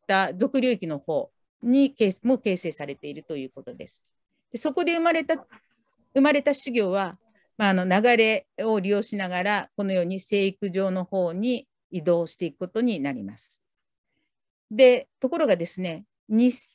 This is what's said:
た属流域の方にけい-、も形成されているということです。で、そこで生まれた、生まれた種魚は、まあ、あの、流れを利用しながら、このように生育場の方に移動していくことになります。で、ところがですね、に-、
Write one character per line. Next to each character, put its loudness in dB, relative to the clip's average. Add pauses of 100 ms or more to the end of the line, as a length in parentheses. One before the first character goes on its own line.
た 0
属 0
流 2
域 -2
の -6
方 -4 (320)
に 4
け 2
い-、 -2 (100)
も 2
形 -2
成 -6
さ -10
れ -8
て -16
い -10
る -16
と -10
い -8
う -12
こ -20
と -14
で -18
す。 -20 (460)
で、 -8
そ -4
こ -2
で 0
生 -2
ま 2
れ 0
た、 -4 (680)
生 2
ま 4
れ 2
た 2
種 -10
魚 0
は、 -2 (400)
ま 0
あ、 4
あ 4
の、 2
流 4
れ 2 (140)
を 0
利 -2
用 0
し -8
な -4
が -4
ら、 -2
こ -6
の -2
よ 2
う -4
に -4
生 0
育 -4
場 -2
の -2
方 -2
に -2 (220)
移 -8
動 2
し -16
て -6
い -6
く -16
こ -8
と -4
に 0
な -4
り -8
ま -12
す。 -20 (1040)
で、 6 (120)
と -2
こ -2
ろ 2
が 4
で -2
す -8
ね、 -8 (240)
に-、 4 (240)